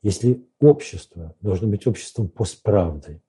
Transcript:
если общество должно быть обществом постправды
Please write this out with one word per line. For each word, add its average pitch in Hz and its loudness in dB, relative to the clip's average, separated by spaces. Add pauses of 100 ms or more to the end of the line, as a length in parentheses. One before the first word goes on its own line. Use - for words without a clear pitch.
если 117 0 (120)
общество 90 2
должно 98 -2
быть 104 -2
обществом 110 -4
постправды 82 -2